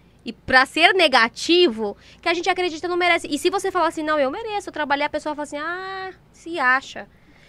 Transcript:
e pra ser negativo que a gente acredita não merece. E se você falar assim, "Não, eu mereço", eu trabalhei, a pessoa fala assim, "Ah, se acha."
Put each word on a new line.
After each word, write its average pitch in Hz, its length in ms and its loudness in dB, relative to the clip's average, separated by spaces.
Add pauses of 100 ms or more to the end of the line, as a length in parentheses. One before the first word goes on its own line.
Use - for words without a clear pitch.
(240)
e 226 100 -12
pra 262 320 4
ser 339 280 4
negativo 247 1040 2 (260)
que - 80 -4
a 349 40 2
gente 349 160 -2
acredita 359 380 -2
não 349 100 -2
merece. 349 320 2
E 285 100 -4
se 359 100 0
você 381 220 -4
falar 339 160 2
assim, 320 160 -4
"Não, 302 160 0
eu 262 100 2
mereço", 415 400 -6
eu - 40 -18
trabalhei, 285 320 -2
a 294 40 -2
pessoa 302 240 -6
fala 294 100 -8
assim, 294 140 -10
"Ah, 370 540 -8 (200)
se 339 280 -12
acha." 254 480 -2 (420)